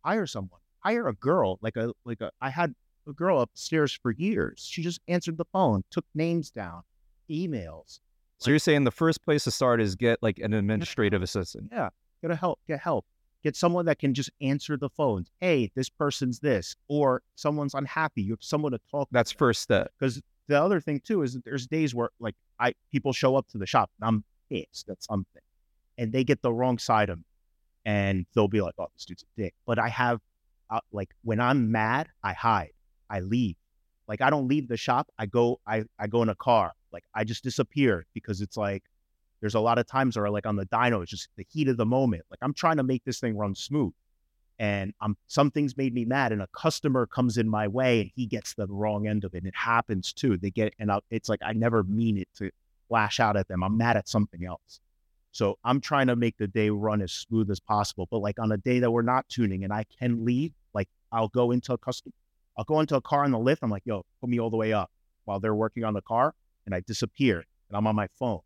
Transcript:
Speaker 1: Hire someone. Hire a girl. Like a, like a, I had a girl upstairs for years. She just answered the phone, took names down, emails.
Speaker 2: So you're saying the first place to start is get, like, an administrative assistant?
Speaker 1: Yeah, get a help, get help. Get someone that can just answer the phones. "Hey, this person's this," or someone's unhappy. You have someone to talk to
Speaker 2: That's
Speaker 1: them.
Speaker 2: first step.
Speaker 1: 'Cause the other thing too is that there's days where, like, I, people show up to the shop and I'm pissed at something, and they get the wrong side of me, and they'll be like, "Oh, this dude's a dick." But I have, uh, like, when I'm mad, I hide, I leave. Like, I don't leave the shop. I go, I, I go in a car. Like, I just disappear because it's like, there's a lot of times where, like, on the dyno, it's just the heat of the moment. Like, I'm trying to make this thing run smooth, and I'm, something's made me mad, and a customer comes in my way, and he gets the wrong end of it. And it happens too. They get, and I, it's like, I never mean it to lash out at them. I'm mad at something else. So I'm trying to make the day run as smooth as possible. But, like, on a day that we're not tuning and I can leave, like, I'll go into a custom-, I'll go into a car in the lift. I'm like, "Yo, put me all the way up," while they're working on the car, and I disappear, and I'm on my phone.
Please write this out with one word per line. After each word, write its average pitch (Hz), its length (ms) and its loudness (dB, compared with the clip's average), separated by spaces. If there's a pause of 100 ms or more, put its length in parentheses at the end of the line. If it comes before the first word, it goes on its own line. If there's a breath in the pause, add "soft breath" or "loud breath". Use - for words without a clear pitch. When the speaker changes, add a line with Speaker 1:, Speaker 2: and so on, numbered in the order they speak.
Speaker 1:
Hire 190 240 0
someone. 95 320 -10 (200)
Hire 220 280 0
a 117 60 0
girl. 127 480 2
Like 110 160 -4
a, 117 160 -2 (100)
like 120 160 -8
a, 95 120 -8 (100)
I 131 80 -4
had 156 240 -2 (340)
a 143 60 -14
girl 170 260 2
upstairs 147 540 0
for - 180 -2
years. 156 580 -2
She - 120 -8
just 170 260 -4
answered 170 300 -2
the 170 160 -4
phone, 127 380 4
took - 220 -4
names 165 380 -2
down, 87 300 -12 (480)
emails. 123 720 -8 (400)
Speaker 2:
So - 100 -2
you're 147 100 6
saying 147 240 4
the 120 80 4
first 160 320 0
place 151 220 2
to 117 60 0
start 123 300 4
is 98 140 0
get, 117 260 2
like, 107 180 0
an 104 140 -2
administrative 104 680 0
assistant? 92 500 -6
Speaker 1:
Yeah, 165 180 -4 (320)
get 170 100 -4
a 165 40 0
help, 170 320 -4
get 151 120 -4
help. 143 260 -2 (360)
Get 147 140 -2
someone 175 300 2
that 151 140 2
can 139 140 2
just 135 160 -2 (120)
answer 143 340 -2
the 135 140 -6
phones. 107 500 -2
"Hey, 151 360 2
this 131 140 -4
person's 135 500 -2
this," 123 360 0 (140)
or 143 340 2 (120)
someone's 147 380 -2
unhappy. 139 480 -2
You 98 120 -2
have - 100 -8
someone 151 300 -2
to 110 60 -6 (120)
talk 143 160 -2
to - 60 -10
Speaker 2:
That's 120 180 2
Speaker 1:
them. - 60 -10
Speaker 2:
first 120 240 4
step. - 360 2
Speaker 1:
'Cause 131 240 -2 (260)
the 143 140 4
other 180 200 2
thing 147 180 -4
too 202 220 -2
is 127 140 -2
that 123 100 -10
there's 127 220 -6
days 151 280 0
where, 120 140 0 (100)
like, 113 160 -6 (240)
I, 123 140 4 (180)
people 135 220 0
show 135 240 2
up 131 120 0
to - 80 -12
the 98 80 -4
shop 110 260 2 (100)
and 110 80 -2
I'm 107 160 2 (240)
pissed - 400 -8
at 92 120 -10
something, - 400 -6 (560)
and 113 140 -4
they 131 140 2
get 139 160 2
the 120 100 0
wrong 123 280 0
side 107 300 2
of 85 100 -6
me, 85 60 -20 (600)
and 98 480 0
they'll 104 160 6
be 104 100 2
like, 87 180 -2
"Oh, 85 160 -6
this - 120 -20
dude's - 180 -18
a - 180 -12
dick." 92 140 -6 (100)
But 120 140 0
I 113 80 0
have, 120 320 0 (500)
uh, 110 120 -4 (100)
like, 101 300 -8
when 113 180 -2
I'm 123 320 2
mad, 117 380 0 (140)
I 95 100 -4
hide, 101 400 0 (360)
I 101 120 -4
leave. 101 340 0 (520)
Like, 107 120 -6
I 131 100 4
don't 139 200 2
leave 139 180 0
the 117 80 -2
shop. 127 420 0
I 110 100 -4
go, 120 380 2
I, 110 200 -2 (120)
I 107 100 -6
go 117 160 2
in 110 60 2
a 98 60 -2
car. 107 380 2 (180)
Like, 87 220 -16
I 110 100 -2
just 110 200 -6
disappear 123 680 0
because 101 280 -6
it's - 160 -8
like, 101 260 -4 (560)
there's 107 160 -4
a 110 60 4
lot 117 160 4
of 120 80 2
times 131 320 0
where, 104 120 0
like, 104 160 -2
on 104 120 -2
the 98 80 -2
dyno, 113 360 2
it's - 100 -10
just - 260 -12
the 101 100 -14
heat 151 220 0
of 120 80 2
the 117 80 2
moment. 117 440 0
Like, - 120 -20
I'm 135 120 -4
trying 160 220 0
to 139 80 0
make 127 220 -2
this 127 160 -6
thing 113 160 -2
run 101 180 -2
smooth, 139 380 -2 (640)
and 101 420 -2
I'm, 104 160 -2 (120)
something's 143 500 0
made 135 160 -2
me 120 100 -2
mad, 123 300 0
and 104 80 -2
a 92 60 -6
customer 131 580 0
comes 120 320 0
in 113 100 2
my 107 200 0
way, 120 340 2
and 92 140 -4
he 127 100 -4
gets 107 300 -8
the 104 120 -4
wrong 104 400 -2
end 107 160 0
of 92 100 -8
it. 90 40 -6
And 87 100 -6
it 90 80 -8
happens 117 560 0
too. 113 260 2
They 95 140 -4
get, 107 260 0
and 104 140 -2
I, 101 80 2 (100)
it's 113 200 -6
like, 104 120 0
I 110 120 -4
never 113 300 2
mean 104 340 0
it 92 180 -4
to 95 160 -6 (380)
lash 113 320 0
out 104 160 4
at 95 100 0
them. 92 160 -2
I'm 104 140 0
mad 117 180 4
at 101 140 -2
something 104 340 0
else. - 380 -14 (500)
So 101 320 -2
I'm 127 160 2
trying 139 280 2
to 123 100 2
make 120 200 0
the 107 100 -2
day 107 220 2
run 107 320 0
as 92 120 -6
smooth 110 360 -2
as 95 120 -4
possible. 104 500 -2
But, 117 60 -2
like, 101 220 -2
on 110 120 0
a 107 60 0
day 123 220 2
that 120 120 4
we're 117 120 2
not 127 260 0
tuning 98 340 -2
and 98 80 -4
I 107 140 -4 (140)
can 117 260 0
leave, 131 260 0 (220)
like, 98 160 -2 (240)
I'll 113 160 0
go 123 220 2
into 123 200 -2
a 120 60 0
custom-, - 340 -8 (460)
I'll 110 80 -6
go 156 160 2
into 147 160 2
a 123 40 2
car 143 220 2
in 139 80 2
the 117 80 2
lift. 131 240 2
I'm 120 60 0
like, 101 160 -4
"Yo, 107 180 -4 (160)
put 123 100 -6
me 120 80 0
all 113 120 0
the 113 80 -2
way 110 160 2
up," 101 180 0 (320)
while 98 160 -4
they're 107 160 0
working 110 300 -2
on 107 80 -2
the 98 80 -2
car, 123 340 0 (300)
and 95 100 -4
I 90 60 -2
disappear, 110 560 0
and - 400 -10
I'm 107 100 2
on 107 80 2
my 104 140 -2 (100)
phone. 113 260 -2